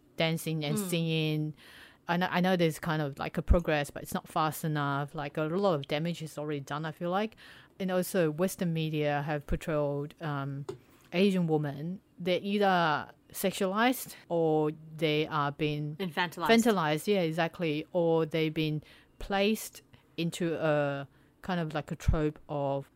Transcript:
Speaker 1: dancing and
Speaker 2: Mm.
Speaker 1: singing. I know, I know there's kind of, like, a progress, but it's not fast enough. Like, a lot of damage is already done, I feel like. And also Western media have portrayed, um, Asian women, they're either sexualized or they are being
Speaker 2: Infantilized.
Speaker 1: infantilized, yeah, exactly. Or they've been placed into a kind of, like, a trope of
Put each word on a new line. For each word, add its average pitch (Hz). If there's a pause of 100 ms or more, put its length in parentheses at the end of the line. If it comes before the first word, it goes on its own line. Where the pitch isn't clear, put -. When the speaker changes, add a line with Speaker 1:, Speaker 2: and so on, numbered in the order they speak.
(160)
Speaker 1:
dancing 160
and 147
Speaker 2:
Mm. 196
Speaker 1:
singing. 156 (540)
I 170
know, 180
I 170
know 185
there's 165
kind 156
of, 139
like, -
a 170
progress, 156
but -
it's -
not -
fast 156
enough. 143
Like, 147
a 156
lot 180
of 143
damage 160
is 156
already 151
done, 143
I 156
feel 175
like. 208 (440)
And 185
also 185
Western 170
media 151
have 151
portrayed, 147
um, 143 (460)
Asian 185
women, 151 (200)
they're 175
either 180 (240)
sexualized 208 (140)
or 156 (260)
they 151
are 147
being 151
Speaker 2:
Infantilized. 175
Speaker 1:
infantilized, 196
yeah, 202
exactly. 160
Or 165
they've 160
been 151 (340)
placed 202 (360)
into 165
a 143 (340)
kind 180
of, 156
like, 151
a 156
trope 151 (100)
of 143